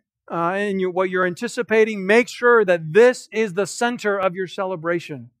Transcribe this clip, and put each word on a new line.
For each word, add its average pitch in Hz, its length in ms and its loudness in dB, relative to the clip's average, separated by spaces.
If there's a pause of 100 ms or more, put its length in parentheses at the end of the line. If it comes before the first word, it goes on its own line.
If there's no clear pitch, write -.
(300)
uh, 170 220 -2
and 196 280 -2
you, 185 100 -2
what 185 200 -2
you're 185 160 0
anticipating, 220 800 -2
make 226 220 4
sure 233 360 2
that 170 300 0
this 240 360 4
is 208 240 -2
the 196 120 -2
center 226 520 -2
of 185 160 0
your 185 120 -8
celebration 165 840 -6 (100)